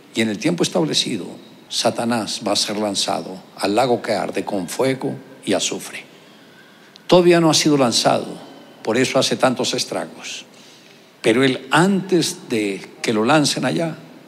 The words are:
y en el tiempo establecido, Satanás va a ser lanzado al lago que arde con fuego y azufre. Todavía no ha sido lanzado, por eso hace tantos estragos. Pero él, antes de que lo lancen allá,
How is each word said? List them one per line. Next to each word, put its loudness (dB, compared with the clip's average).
y 0
en 0
el -4
tiempo 0
establecido, -2
Satanás -2
va 0
a 0
ser -2
lanzado -4
al 0
lago 2
que -4
arde -2
con -4
fuego -2
y 0
azufre. -6
Todavía 8
no 4
ha 4
sido 4
lanzado, 2
por 0
eso 2
hace 0
tantos 0
estragos. -8
Pero 2
él, 0
antes 2
de -4
que -2
lo 2
lancen 2
allá, -2